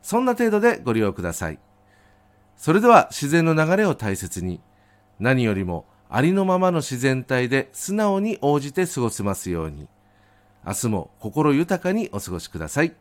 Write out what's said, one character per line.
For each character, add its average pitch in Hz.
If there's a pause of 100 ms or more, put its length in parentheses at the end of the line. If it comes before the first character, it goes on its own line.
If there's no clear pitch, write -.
そ 226
ん 262
な 254
程 226
度 208
で 233
ご 123
利 110
用 101
く 95
だ 87
さ 82
い。 76 (960)
そ -
れ 196
で 233
は 226
自 -
然 160
の 160
流 160
れ 214
を 170
大 98
切 90
に、 90 (580)
何 127
よ 113
り 95
も 87 (240)
あ 120
り 165
の 196
ま 185
ま 185
の 170
自 131
然 131
体 127
で 131
素 -
直 202
に 214
応 147
じ 139
て 185
過 151
ご 117
せ 98
ま 101
す -
よ 82
う 78
に。 73 (760)
明 95
日 -
も 104
心 147
豊 170
か 185
に 220
お 101
過 -
ご 90
し -
く -
だ 78
さ 143
い。 170